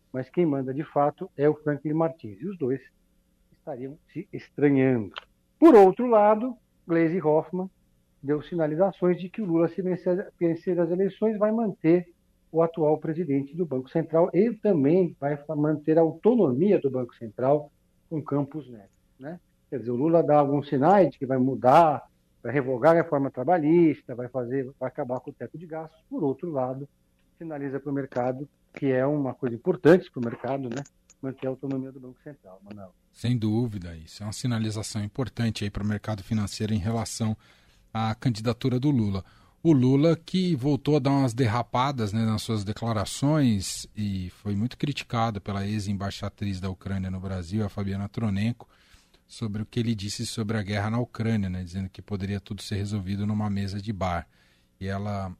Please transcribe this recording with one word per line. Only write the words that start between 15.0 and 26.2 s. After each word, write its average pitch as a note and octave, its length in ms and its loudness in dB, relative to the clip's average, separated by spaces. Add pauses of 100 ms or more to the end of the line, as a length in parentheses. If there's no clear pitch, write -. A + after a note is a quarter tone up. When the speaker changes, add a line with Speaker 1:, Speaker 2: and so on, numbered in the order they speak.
Speaker 1:
vai C#3+ 160 -2
fa-, D#3 180 -8
manter D3+ 440 2
a - 20 6
autonomia E3+ 800 2
do C#3 100 -2
Banco B2 260 -6
Central C3 540 -2 (380)
com D3+ 140 -6
Campos C#3+ 480 -6
Neto, G2+ 180 -20 (300)
né? D#3+ 200 -14 (300)
Quer C3 120 -6
dizer, A2+ 100 -6
o A#2+ 60 -2
Lula E3 260 4
dá D3 160 4
alguns C#3+ 280 2
sinais D#3 440 4
de - 80 -18
que C3 80 -8
vai C3 100 0
mudar, C3 640 4 (400)
vai A#2+ 120 -6
revogar C3 380 2
a E3+ 100 6
reforma C#3 280 0
trabalhista, D#3 840 2
vai B2 140 -8
fazer, C3 420 -4 (100)
vai B2+ 80 -4
acabar B2+ 320 -6
com D3 100 -16
o - 40 -14
teto B2+ 240 -12
de F3 80 -16
gastos. D#3+ 420 -14
Por C4 160 -6